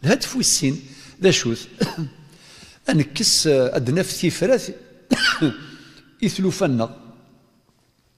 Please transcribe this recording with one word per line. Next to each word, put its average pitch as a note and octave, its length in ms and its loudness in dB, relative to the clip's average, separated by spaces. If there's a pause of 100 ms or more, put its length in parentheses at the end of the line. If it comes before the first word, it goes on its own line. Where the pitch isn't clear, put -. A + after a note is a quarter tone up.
الهدف G#3+ 320 0
والسين، D3+ 460 0 (400)
ذا F#3 100 6
شوث. A#2 360 -2
<coughs> - 1200 -10
أنكس - 580 0
أدنى C3+ 560 2
في - 260 -2
ثفرات A3 320 2 (800)
<coughs> - 800 -6
يثلفنا. E3+ 720 0 (1200)